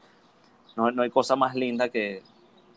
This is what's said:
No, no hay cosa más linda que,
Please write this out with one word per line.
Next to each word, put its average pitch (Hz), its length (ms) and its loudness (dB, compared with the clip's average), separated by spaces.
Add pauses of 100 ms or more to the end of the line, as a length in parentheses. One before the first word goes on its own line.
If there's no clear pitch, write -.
(760)
No, 113 160 2
no 123 120 -2
hay 120 80 0
cosa 131 260 2
más 131 180 0
linda 123 360 -2
que, 101 320 -4 (540)